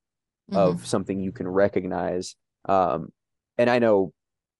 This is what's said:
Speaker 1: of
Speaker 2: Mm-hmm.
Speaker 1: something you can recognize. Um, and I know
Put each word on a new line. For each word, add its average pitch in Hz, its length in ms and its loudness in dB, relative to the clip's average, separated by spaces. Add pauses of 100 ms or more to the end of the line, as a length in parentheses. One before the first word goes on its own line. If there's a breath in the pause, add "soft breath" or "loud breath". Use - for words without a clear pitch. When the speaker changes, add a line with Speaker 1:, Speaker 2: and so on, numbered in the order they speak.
(540)
Speaker 1:
of 92 220 2
Speaker 2:
Mm-hmm. 87 100 -10
Speaker 1:
something 98 340 -4
you 95 140 -6
can 92 140 -8
recognize. 92 880 -2 (340)
Um, 85 420 0 (460)
and 120 120 2
I 123 100 2
know 101 340 2 (460)